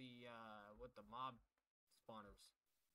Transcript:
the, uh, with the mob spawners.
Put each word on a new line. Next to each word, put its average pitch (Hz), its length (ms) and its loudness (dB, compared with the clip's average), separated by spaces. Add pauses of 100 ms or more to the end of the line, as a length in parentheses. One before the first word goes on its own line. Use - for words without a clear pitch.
the, 123 240 -2
uh, 110 560 -2
with 127 160 -2
the 104 80 -4
mob 123 320 6 (560)
spawners. 104 560 -6 (460)